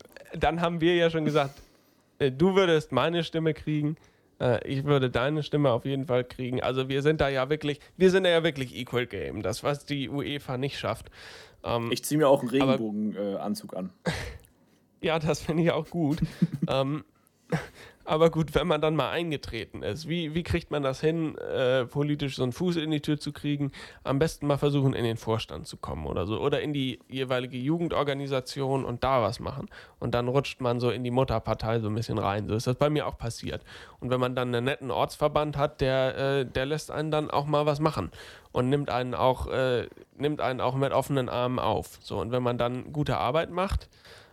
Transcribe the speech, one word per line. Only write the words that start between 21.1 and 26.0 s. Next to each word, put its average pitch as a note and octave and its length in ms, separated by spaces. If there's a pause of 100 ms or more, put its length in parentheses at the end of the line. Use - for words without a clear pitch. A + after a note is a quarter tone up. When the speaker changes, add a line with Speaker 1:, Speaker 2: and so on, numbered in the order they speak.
Speaker 1:
äh, B2+ 480
politisch D3 520
so C3 60
einen B2 100
Fuß F3 240
in D#3 120
die D3+ 120
Tür D3+ 180
zu D3 120
kriegen? C#3+ 400 (320)
Am C3+ 140
besten D3+ 300
mal C#3+ 100
versuchen, C#3+ 380
in A2+ 80
den A2+ 140
Vorstand A2 500
zu - 100
kommen D2 300